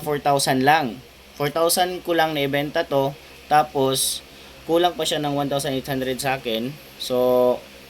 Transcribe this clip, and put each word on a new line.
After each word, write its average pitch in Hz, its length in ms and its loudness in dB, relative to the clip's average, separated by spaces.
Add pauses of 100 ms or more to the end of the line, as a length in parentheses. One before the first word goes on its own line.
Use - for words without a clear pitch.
four 147 160 -2
thousand 139 400 2
lang. 135 400 2 (320)
Four 147 160 -4
thousand 170 560 0
ko 175 80 -2
lang 160 240 2
naibenta 143 480 -2
to. 139 240 0 (400)
Tapos, 139 720 0 (480)
kulang 170 240 2
pa - 80 -8
siya 160 160 -2
ng 147 160 -2
one 143 160 -2
thousand 143 240 -2
eight 131 160 -6
hundred 131 320 -4
sa 135 160 -2
akin. 120 320 -4 (320)
So, 123 560 2 (320)